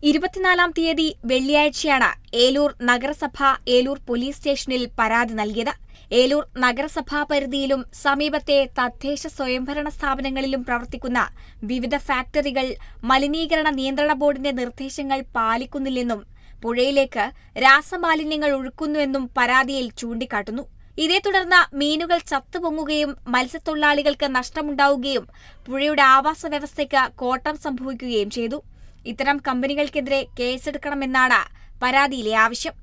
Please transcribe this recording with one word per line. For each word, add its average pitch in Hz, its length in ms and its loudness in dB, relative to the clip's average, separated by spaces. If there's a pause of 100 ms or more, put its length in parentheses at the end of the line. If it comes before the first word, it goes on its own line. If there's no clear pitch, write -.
ഇരുപത്തിനാലാം 359 720 2
തീയതി 320 380 0 (100)
വെള്ളിയാഴ്ചയാണ് 269 1080 0
ഏലൂർ 277 460 4
നഗരസഭ 247 560 0 (300)
ഏലൂർ 254 320 2
പോലീസ് 247 380 -4
സ്റ്റേഷനിൽ 262 520 -2 (100)
പരാതി 226 340 2
നൽകിയത്. 220 380 -4 (400)
ഏലൂർ 262 360 4 (100)
നഗരസഭാ 277 680 0
പരിധിയിലും 277 720 -2
സമീപത്തെ 285 760 2 (100)
തദ്ദേശ 269 480 -4
സ്വയംഭരണ 277 600 -4
സ്ഥാപനങ്ങളിലും 269 760 -4
പ്രവർത്തിക്കുന്ന 240 680 -2 (340)
വിവിധ 247 340 -2
ഫാക്ടറികൾ 262 800 -2 (280)
മലിനീകരണ 302 680 2
നിയന്ത്രണ 269 440 0
ബോർഡിന്റെ 285 380 0
നിർദ്ദേശങ്ങൾ 269 680 -4 (140)
പാലിക്കുന്നില്ലെന്നും 240 920 -2 (380)
പുഴയിലേക്ക് 254 680 0 (300)
രാസമാലിന്യങ്ങൾ 302 880 4
ഒഴുക്കുന്നുവെന്നും 269 880 -2
പരാതിയിൽ 254 540 2
ചൂണ്ടിക്കാട്ടുന്നു. 233 720 -6 (340)
ഇതേ 359 280 2
തുടർന്ന് 359 500 4
മീനുകൾ 311 420 0
ചത്തുപൊങ്ങുകയും 302 1000 -4 (100)
മത്സ്യത്തൊഴിലാളികൾക്ക് 294 1080 0
നഷ്ടമുണ്ടാവുകയും 277 920 0 (400)
പുഴയുടെ 285 340 0
ആവാസ 269 440 6
വ്യവസ്ഥയ്ക്ക് 285 680 -2
കോട്ടം 262 420 -2
സംഭവിക്കുകയും 254 720 -4
ചെയ്തു. 233 340 -4 (420)
ഇത്തരം 269 320 -2 (100)
കമ്പനികൾക്കെതിരെ 277 800 -2 (140)
കേസെടുക്കണമെന്നാണ് 262 1000 0 (420)
പരാതിയിലെ 254 540 2
ആവശ്യം. 233 480 2